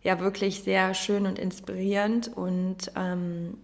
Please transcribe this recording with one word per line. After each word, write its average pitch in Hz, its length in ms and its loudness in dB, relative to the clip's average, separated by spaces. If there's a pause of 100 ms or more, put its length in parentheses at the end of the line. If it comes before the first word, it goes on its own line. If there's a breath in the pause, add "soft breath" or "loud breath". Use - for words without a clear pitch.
ja 185 160 4
wirklich 196 440 0
sehr 190 300 2
schön 202 340 2
und 190 120 -2
inspirierend 202 960 0
und, 185 600 -2
ähm, 175 680 -2